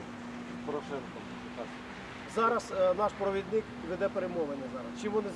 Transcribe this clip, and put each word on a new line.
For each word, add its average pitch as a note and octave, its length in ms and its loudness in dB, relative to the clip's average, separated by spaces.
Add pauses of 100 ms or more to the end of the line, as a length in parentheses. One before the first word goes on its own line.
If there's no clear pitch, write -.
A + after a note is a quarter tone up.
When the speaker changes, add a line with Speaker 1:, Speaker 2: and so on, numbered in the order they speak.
(600)
Speaker 1:
з - 40 -8
Порошенком? C#3 580 -4 (1120)
Speaker 2:
Зараз, A3+ 440 4
е, F#3 140 8
наш G#3 260 4
провідник G3 440 2 (260)
веде F#3 200 2
перемовини E3 640 0
зараз. B2 180 -6 (100)
Чим G#3 160 0
вони G3+ 180 2